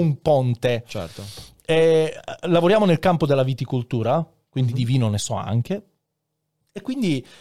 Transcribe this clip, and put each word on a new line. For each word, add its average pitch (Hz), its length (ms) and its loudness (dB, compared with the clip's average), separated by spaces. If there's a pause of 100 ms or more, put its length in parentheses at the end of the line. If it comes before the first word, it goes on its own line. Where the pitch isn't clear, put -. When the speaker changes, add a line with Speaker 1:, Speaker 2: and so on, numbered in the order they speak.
Speaker 1:
un 151 180 0
ponte. 123 640 0
Speaker 2:
Certo. 98 380 -10 (420)
Speaker 1:
Eh, 160 480 2 (280)
lavoriamo 175 420 4
nel 175 160 4
campo 170 260 0
della 139 180 2
viticoltura, 127 840 -2 (220)
quindi 123 240 -2
Speaker 2:
Mhm. 127 40 -4
Speaker 1:
di 123 60 -2
vino 120 240 0
ne 104 100 -2
so 107 180 -6
anche, 117 460 -4 (920)
e 202 80 -14
quindi 202 440 -2 (160)